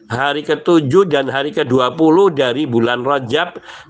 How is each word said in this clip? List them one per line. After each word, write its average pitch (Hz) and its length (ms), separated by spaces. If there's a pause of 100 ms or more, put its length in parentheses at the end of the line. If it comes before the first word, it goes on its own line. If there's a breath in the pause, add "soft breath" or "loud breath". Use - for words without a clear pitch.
hari 139 320
ketujuh 156 640
dan 143 240
hari 139 240
kedua 127 400
puluh 165 400
dari 135 320
bulan 120 400
Rajab 143 560 (300 loud breath)